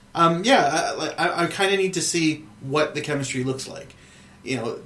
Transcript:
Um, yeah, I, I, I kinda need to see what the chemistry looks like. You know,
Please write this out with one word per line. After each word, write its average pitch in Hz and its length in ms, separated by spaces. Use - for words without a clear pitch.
Um, 170 300
yeah, 170 500
I, 170 100
I, 170 160
I - 20
kinda 196 300
need 190 180
to 165 80
see 156 420
what 147 340
the 151 60
chemistry 139 440
looks 131 240
like. - 260
You 127 140
know, 113 300